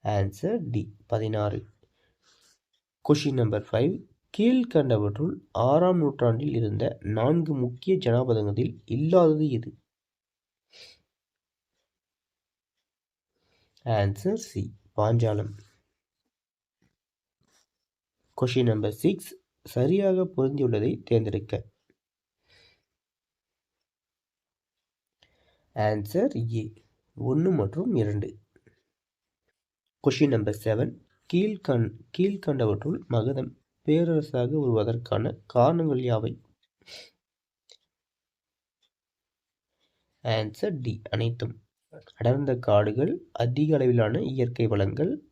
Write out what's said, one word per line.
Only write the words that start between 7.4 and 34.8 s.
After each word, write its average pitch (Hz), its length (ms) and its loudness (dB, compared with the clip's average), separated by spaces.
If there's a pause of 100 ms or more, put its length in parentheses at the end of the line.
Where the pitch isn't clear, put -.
முக்கிய 127 440 -2
ஜனாபதங்களில் 117 880 0
இல்லாதது 156 640 4
எது? 113 220 -4 (4000)
ஆன்சர் 110 640 0
சி, - 240 -8 (220)
பாஞ்சாலம். 107 580 0 (2750)
கொஷின் 123 340 2
நம்பர் 107 220 -2
சிக்ஸ், - 380 -2 (320)
சரியாக 185 600 0
பொருந்தியுள்ளதை 135 800 -2
தேர்ந்தெடுக்க. 107 500 -2 (4000)
ஆன்சர் 113 800 -2
ஏ, 110 80 -4 (540)
ஒண்ணு 147 340 0
மற்றும் 160 440 -2
இரண்டு. 104 440 -2 (1600)
கொஷின் 143 240 4
நம்பர் 110 360 0
செவன், 110 300 0 (400)
கீழ்கண்-, 175 640 0 (220)
கீழ்கண்டவற்றுள் 156 840 0 (100)
மகதம் 127 420 -2 (340)
பேரரசாக 156 680 2
உருவதற்கான 113 920 0